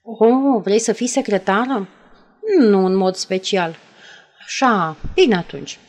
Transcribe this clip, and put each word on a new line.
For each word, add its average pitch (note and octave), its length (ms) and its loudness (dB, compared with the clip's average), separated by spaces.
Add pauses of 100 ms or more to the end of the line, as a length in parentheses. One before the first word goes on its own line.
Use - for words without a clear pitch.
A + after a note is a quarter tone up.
„Oh, A#3+ 600 2
vrei G3+ 160 0
să A3+ 120 -2
fii A#3+ 160 -2
secretară?” G#3+ 800 -2 (680)
„Nu G3+ 260 4
în F#3+ 100 0
mod F#3 200 0
special.” F#3 600 -4 (720)
„Așa, F#3+ 520 -2 (160)
bine D4 220 4
atunci.” D3 540 -10